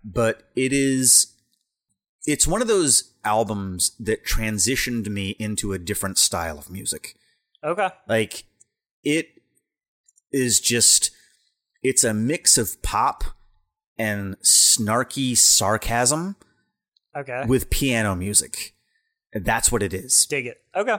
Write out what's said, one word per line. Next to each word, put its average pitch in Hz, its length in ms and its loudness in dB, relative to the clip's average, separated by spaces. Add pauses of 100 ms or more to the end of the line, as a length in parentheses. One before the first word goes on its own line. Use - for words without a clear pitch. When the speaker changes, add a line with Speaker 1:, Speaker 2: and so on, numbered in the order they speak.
Speaker 1:
But 113 540 -2
it 131 160 0
is, 135 600 2 (880)
it's 147 220 0
one 196 160 0
of 233 60 0
those 185 440 2 (120)
albums 104 640 -2 (100)
that 110 240 -4
transitioned 110 840 -2
me 101 300 -4
into 104 360 -4
a 92 40 -6
different 95 380 -6
style 82 420 -2
of - 120 -20
music. - 440 -10 (480)
Speaker 2:
Okay. 180 280 -2 (180)
Speaker 1:
Like, 113 360 -2 (600)
it 156 220 0 (1040)
is 127 280 2
just, - 500 2 (720)
it's 131 220 2
a 110 100 2
mix 123 420 2
of - 260 -2
pop - 400 0 (760)
and 101 420 -4
snarky 123 960 2
sarcasm 120 1000 2 (760)
Speaker 2:
Okay. 131 320 -8
Speaker 1:
with 123 220 2
piano 113 460 2
music. - 580 -2 (640)
That's 110 360 2
what 113 120 0
it 95 100 -2
is. 95 340 0
Speaker 2:
Dig 135 200 -4
it. - 160 -14 (120)
Okay. 214 240 0